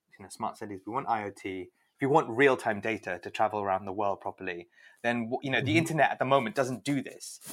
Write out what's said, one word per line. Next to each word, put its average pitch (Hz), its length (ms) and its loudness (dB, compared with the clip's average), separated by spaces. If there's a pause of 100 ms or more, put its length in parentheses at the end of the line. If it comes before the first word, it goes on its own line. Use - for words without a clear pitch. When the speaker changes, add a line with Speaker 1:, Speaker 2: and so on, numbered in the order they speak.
(180)
Speaker 1:
you 104 60 -20
know, 95 60 -16
smart - 280 -8
cities, 104 300 -10
we 107 60 -6
want 131 160 -2
I 110 160 0
O 101 100 -6
T, 92 340 -8 (260)
if - 60 -10
you 135 80 2
want 139 200 4
real-time 117 520 4
data 98 420 -4
to 101 60 -10
travel 104 320 0
around 98 240 0
the 98 60 -6
world 101 300 -2
properly, 90 460 -8 (360)
then 120 220 0
w-, 120 180 -4
you 135 80 -4
know, 120 100 2
the 135 100 2
Speaker 2:
Mm-hmm. 160 60 6
Speaker 1:
internet 156 340 4
at 110 80 -4
the 131 60 2
moment 127 300 4
doesn't 127 280 0
do 139 180 0
this, - 380 -12 (140)